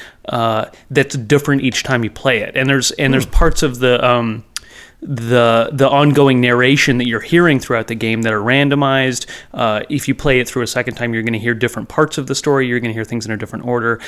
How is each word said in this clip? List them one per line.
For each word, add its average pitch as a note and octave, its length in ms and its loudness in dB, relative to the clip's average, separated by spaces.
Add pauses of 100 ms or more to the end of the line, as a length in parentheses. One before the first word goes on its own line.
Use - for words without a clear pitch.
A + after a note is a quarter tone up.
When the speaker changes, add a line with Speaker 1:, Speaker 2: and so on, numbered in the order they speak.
(300)
Speaker 1:
uh, A2+ 340 0 (260)
that's C3+ 240 0
different C#3 460 0
each B2+ 220 -2
time B2 200 -2
you G#2+ 60 -4
play B2 300 -2
it. - 180 -8
And C3 100 0
there's, C3+ 260 0
and C3+ 200 0
there's C3 140 0
Speaker 2:
Hmm. - 60 -18
Speaker 1:
parts - 300 4
of B2+ 160 -2
the, B2 240 2
um, A#2 400 0 (600)
the, A#2 680 2
the C3+ 160 2
ongoing C#3 540 4
narration B2 560 4
that B2 100 -2
you're A2+ 140 -4
hearing E3+ 400 2
throughout A#2 280 -2
the B2 60 -6
game A2+ 280 -2
that A2 100 0
are G#2+ 80 0
randomized. C3+ 840 0 (260)
Uh, A2 380 -2
if C#3+ 180 -4
you C3 60 0
play C3 260 2
it A#2+ 80 -4
through B2 140 -6
a A2+ 40 -4
second B2 280 -6
time, A#2+ 180 -6
you're A2+ 100 -2
gonna A2+ 140 -2
hear A#2 160 -2
different A2+ 380 -4
parts D3+ 260 0
of C#3 100 -6
the C3+ 80 -6
story. C3+ 320 0
You're A#2+ 140 -2
gonna A#2 140 -4
hear A2 100 -6
things A2 220 -6
in A2 60 -6
a G#2+ 40 -4
different A2+ 300 -10
order. A#2 420 -2